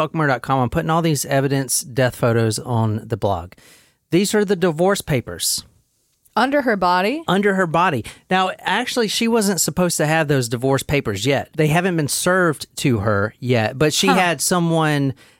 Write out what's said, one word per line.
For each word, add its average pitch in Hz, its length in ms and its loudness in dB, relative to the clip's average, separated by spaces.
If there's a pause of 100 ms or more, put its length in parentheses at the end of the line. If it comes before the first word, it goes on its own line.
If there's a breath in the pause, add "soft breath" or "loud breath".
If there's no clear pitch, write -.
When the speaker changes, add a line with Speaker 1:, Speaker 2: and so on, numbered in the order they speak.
Speaker 1:
talkmurder 156 260 0
dot 127 160 0
com. 135 180 0
I'm 120 80 2
putting 160 220 -2
all 165 100 2
these 160 260 0
evidence 139 560 0
death 123 340 -2
photos 117 420 0
on 113 480 -2
the 120 100 -4
blog. 92 360 -4 (580 soft breath)
These 196 240 0
are 208 100 4
the 196 120 0
divorce 180 440 2
papers. - 640 -4 (720)
Speaker 2:
Under 277 260 2
her 233 140 0
body? 190 520 0
Speaker 1:
Under 196 260 2
her 190 140 0
body. 160 360 0 (240 loud breath)
Now, 190 300 0
actually, 220 480 -2
she 226 220 0
wasn't 208 320 2
supposed 175 380 0
to 156 80 2
have 156 200 2
those 135 220 0
divorce 127 340 0
papers 117 420 -2
yet. 127 320 0
They 156 120 2
haven't 175 280 0
been 147 120 0
served 180 580 0 (120)
to 123 200 2
her 101 400 0
yet, 120 400 0
but 151 160 2
she 196 140 0
Speaker 2:
Huh. 175 60 4
Speaker 1:
had 175 260 0
someone 160 760 0 (260 soft breath)